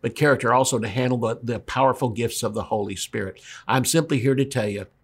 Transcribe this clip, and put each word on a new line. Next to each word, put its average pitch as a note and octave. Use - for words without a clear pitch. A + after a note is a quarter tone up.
but B2+
character C#3
also B2+
to A2
handle B2
the, A2+
the A#2
powerful C3
gifts A2+
of G#2+
the A2+
Holy G#2
Spirit. G2
I'm B2+
simply D#3
here C3
to C3+
tell B2+
you G2+